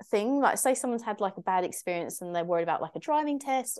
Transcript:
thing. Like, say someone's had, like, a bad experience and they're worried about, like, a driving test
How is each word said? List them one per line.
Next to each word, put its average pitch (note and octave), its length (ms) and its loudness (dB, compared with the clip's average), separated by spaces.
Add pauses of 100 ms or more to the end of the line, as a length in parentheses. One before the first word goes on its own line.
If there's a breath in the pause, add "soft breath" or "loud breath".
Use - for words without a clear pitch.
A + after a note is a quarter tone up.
thing. A3+ 340 2
Like, A#3+ 180 4
say C4 160 4
someone's A#3+ 300 -2
had, G#3+ 180 -4
like, G3 160 -2
a F3+ 40 -10
bad F#3 220 2
experience F3 560 -4
and F3 160 -8
they're E3+ 80 2
worried E3+ 200 2
about, E3 180 0
like, D#3+ 140 -6
a F3 40 -4
driving D4 380 0
test C4 420 -2